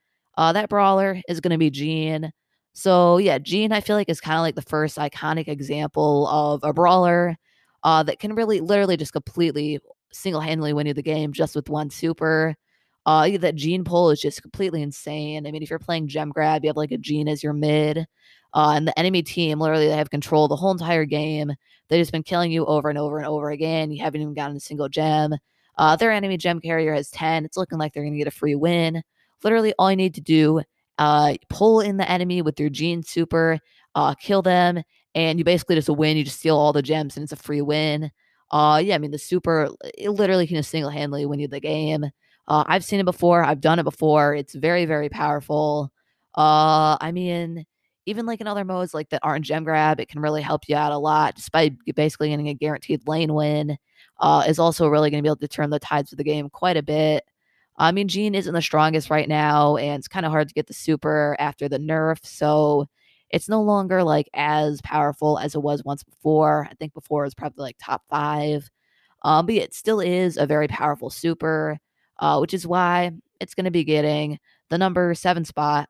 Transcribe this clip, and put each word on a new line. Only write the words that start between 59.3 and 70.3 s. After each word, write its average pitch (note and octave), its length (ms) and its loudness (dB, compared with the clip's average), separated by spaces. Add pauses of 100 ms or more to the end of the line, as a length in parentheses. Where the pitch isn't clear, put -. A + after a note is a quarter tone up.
and C#3+ 220 -4
it's - 80 -14
kinda F3+ 220 -6
hard D#3 200 0
to - 60 -20
get D3 120 -4
the - 80 -18
super D3+ 640 0
after D3 280 -4
the C#3 120 -4
nerf, D#3 480 -2
so D3 640 2 (420)
it's - 180 -4
no G#3+ 140 2
longer, F#3+ 420 2
like, D3+ 300 2
as D3+ 480 -2
powerful D3+ 560 0
as D3 160 -6
it D3+ 80 -4
was D3 200 -2
once C#3 220 -8
before. D3+ 640 2
I - 40 -20
think D#3 180 -12
before D3 320 -4
it C#3 40 -4
was C3 60 -10
probably, C#3+ 280 -12
like, B2 180 -12
top - 300 -6
five. D3 600 -2 (520)
Um, D#3 240 4
but A3+ 80 0
yeah, G#3 80 2
it - 120 -8
still G#3+ 260 -2
is F3+ 360 0